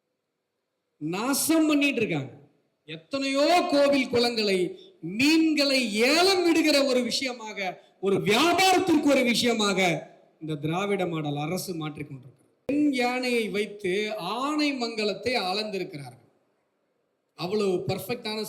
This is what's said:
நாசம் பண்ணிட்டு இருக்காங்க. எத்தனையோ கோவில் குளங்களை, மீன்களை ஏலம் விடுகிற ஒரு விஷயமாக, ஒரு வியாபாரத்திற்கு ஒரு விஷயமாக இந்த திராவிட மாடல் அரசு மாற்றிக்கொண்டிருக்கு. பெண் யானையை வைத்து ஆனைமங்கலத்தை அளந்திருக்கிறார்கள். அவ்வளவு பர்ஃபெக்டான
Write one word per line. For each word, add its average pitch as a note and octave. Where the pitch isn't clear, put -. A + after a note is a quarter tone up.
நாசம் C4
பண்ணிட்டு C#4+
இருக்காங்க. D3+
எத்தனையோ C#4
கோவில் C#4+
குளங்களை, A#3
மீன்களை C#4
ஏலம் E4+
விடுகிற D#4
ஒரு B3+
விஷயமாக, A3+
ஒரு G3
வியாபாரத்திற்கு E4
ஒரு C4
விஷயமாக A3
இந்த D#3
திராவிட F3+
மாடல் D3+
அரசு D#3+
மாற்றிக்கொண்டிருக்கு. D3
பெண் D4
யானையை B3
வைத்து F#3+
ஆனைமங்கலத்தை A#3+
அளந்திருக்கிறார்கள். F3+
அவ்வளவு F#3+
பர்ஃபெக்டான G#3+